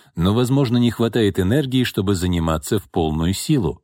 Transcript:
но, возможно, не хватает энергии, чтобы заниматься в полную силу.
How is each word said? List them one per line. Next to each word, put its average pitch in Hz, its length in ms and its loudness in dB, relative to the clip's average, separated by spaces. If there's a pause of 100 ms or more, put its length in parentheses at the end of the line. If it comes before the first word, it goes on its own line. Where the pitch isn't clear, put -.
(160)
но, 90 180 2
возможно, 123 440 2
не 120 140 2
хватает 113 480 0
энергии, 127 440 0
чтобы 101 320 -2
заниматься 87 640 0
в - 100 -12
полную 80 440 -2
силу. 104 500 -2